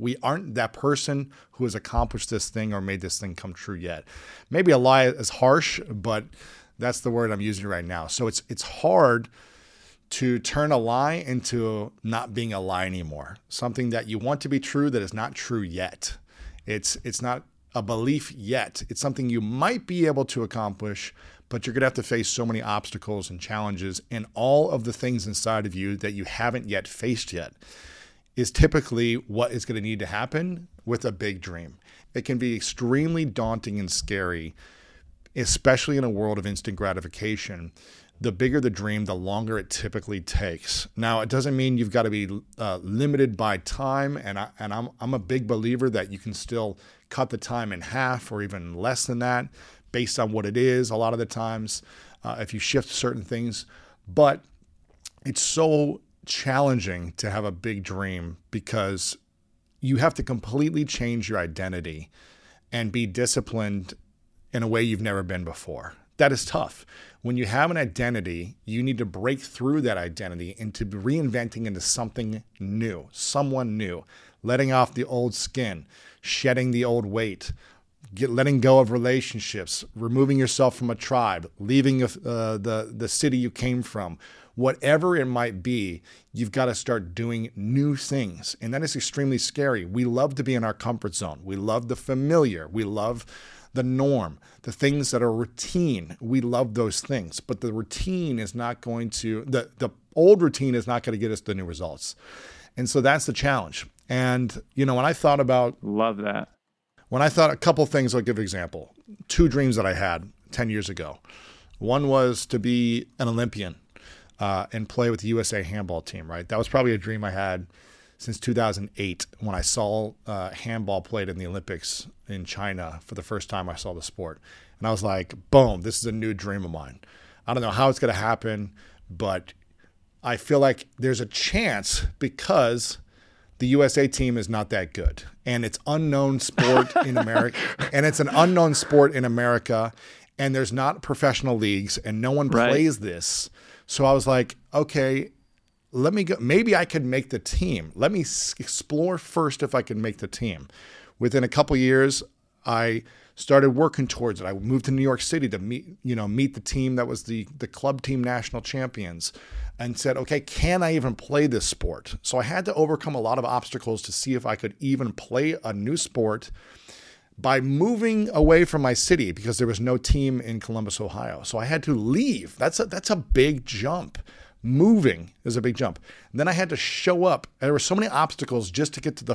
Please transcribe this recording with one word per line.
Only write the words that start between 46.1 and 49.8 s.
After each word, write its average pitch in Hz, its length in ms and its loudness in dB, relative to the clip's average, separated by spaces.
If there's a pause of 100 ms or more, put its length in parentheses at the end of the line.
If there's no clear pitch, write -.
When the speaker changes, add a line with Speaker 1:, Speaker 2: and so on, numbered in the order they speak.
Speaker 1:
you 98 60 -12
can 110 140 -10
still 107 460 -6 (320)
cut 131 200 -2
the 117 80 -6
time 117 340 -6
in 90 80 -8
half 127 520 -4
or 104 100 -6
even 90 320 -10
less 113 320 -2
than 120 120 -2
that 123 300 -2 (440)